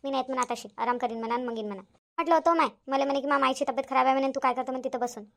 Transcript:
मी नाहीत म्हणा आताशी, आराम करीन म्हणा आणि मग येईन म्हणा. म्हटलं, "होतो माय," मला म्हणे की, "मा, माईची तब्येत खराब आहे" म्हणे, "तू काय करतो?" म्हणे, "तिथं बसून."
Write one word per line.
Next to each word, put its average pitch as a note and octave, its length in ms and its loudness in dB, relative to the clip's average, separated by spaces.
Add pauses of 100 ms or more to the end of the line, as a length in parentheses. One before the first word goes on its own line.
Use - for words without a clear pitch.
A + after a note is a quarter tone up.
मी C#4 60 -4
नाहीत C4+ 180 0
म्हणा B3+ 140 -2
आताशी, A#3+ 340 -6
आराम B3 220 -2
करीन A#3 200 -4
म्हणा A3+ 160 -4
आणि B3 100 -2
मग A#3 80 -4
येईन A3 140 -6
म्हणा. G3 160 -10 (340)
म्हटलं, E4 180 2
"होतो E4 200 4
माय," E4 140 4 (180)
मला C4+ 180 0
म्हणे C#4 160 0
की, C4 60 4
"मा, C#4+ 120 4
माईची C4+ 300 2
तब्येत C4 220 -4
खराब C4 160 4
आहे" C4 80 6
म्हणे, C4+ 200 0
"तू C4+ 60 -4
काय B3+ 140 2
करतो?" B3+ 180 -4
म्हणे, C4 120 -6
"तिथं C4 140 -4
बसून." A#3 260 -6 (120)